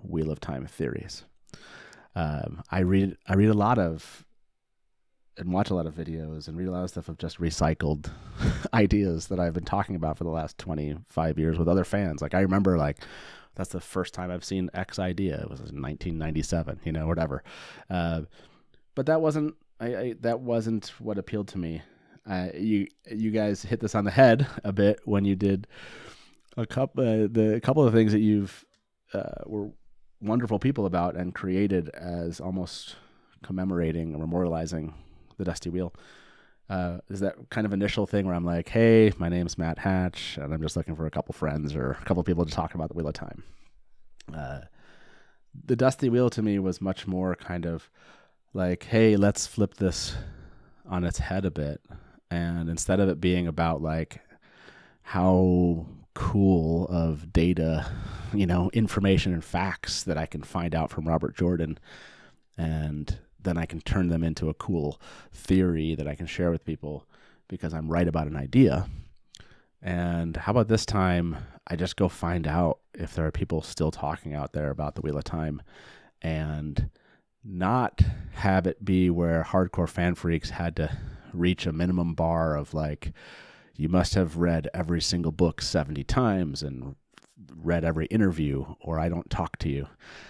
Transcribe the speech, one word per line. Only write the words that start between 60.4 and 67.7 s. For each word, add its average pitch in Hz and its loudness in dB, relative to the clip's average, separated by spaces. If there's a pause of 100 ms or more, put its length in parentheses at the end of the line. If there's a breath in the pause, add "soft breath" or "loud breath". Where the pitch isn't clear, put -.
find 85 -4
out 80 0
from 80 -6
Robert 80 0
Jordan, 82 0 (800 loud breath)
and 76 -4 (240)
then 90 -2
I 82 -2
can 82 -10
turn 92 0
them 82 2
into 80 -2
a 76 -2
cool 73 -4 (320 loud breath)
theory 85 2
that 73 -4
I 73 -4
can 85 -8
share 87 0
with 82 -2
people 76 -8 (400 soft breath)
because 82 -6